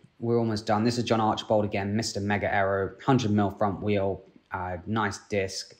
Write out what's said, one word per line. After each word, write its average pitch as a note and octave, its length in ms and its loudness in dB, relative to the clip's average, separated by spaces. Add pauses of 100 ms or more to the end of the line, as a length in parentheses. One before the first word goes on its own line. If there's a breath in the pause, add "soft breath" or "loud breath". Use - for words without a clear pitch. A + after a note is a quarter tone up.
(200 loud breath)
we're A#2 180 2
almost A2 260 -2
done. G#2+ 200 2
This A#2+ 120 2
is A#2 80 0
John A2 160 2
Archibald G#2+ 440 2
again, G2+ 320 -2
Mister A2 240 -4
Mega G2 340 0
Aero, G2 400 0 (100)
hundred A2+ 260 4
mil G#2 200 2
front F#2 320 -2
wheel, G2 400 0 (300)
uh, F2+ 240 -6 (100)
nice G#2 320 -2 (100)
disc, - 520 -4